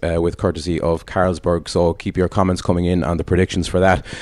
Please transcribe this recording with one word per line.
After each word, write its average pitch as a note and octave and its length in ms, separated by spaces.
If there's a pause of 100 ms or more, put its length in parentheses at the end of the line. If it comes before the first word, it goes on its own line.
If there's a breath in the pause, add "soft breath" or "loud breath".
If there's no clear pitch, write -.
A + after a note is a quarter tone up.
uh, E2+ 180
with E2+ 160
courtesy E2+ 420
of E2 280
Carlsberg. F2 600
So E2+ 280
keep - 220
your F2+ 120
comments F#2 320
coming F2 240
in F2 180
on E2 140
the D#2+ 60
predictions F2+ 440
for F#2 120
that. F#2 260 (160 loud breath)